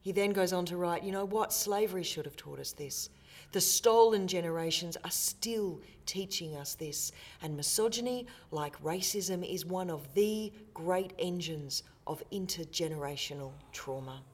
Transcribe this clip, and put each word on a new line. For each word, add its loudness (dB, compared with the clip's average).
He -2
then 4
goes 4
on 2
to -4
write, 2
"You -2
know 0
what? 2
Slavery 2
should -4
have -10
taught -12
us -8
this. -6
The 2
stolen 8
generations 0
are -4
still -2
teaching -4
us -6
this, -4
and -4
misogyny, 0
like -4
racism, 0
is -4
one -2
of -8
the 2
great 0
engines -4
of -6
intergenerational -4
trauma." -8